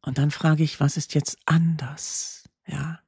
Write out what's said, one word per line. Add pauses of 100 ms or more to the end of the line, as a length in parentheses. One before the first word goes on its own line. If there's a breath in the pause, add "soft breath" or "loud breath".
Und
dann
frage
ich,
„Was
ist
jetzt
anders?“ (180)
Ja.